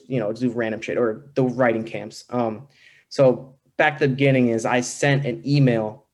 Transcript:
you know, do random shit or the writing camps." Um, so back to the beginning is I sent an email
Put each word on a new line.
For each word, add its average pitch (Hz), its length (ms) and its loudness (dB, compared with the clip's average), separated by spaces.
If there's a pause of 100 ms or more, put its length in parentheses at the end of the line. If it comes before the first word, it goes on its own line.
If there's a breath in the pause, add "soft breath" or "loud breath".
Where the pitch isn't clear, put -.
you 127 140 -4
know, 104 120 -4
do 117 180 -2
random 113 300 -4
shit - 160 -6
or 113 380 -2
the 135 80 0
writing 120 420 0
camps." 107 460 -12
Um, 117 380 -4 (400 soft breath)
so - 480 2 (200)
back 151 220 2
to 151 80 2
the 131 80 2
beginning 131 340 4
is 113 160 0
I 123 160 0
sent 139 460 0
an 117 200 -6
email 127 680 2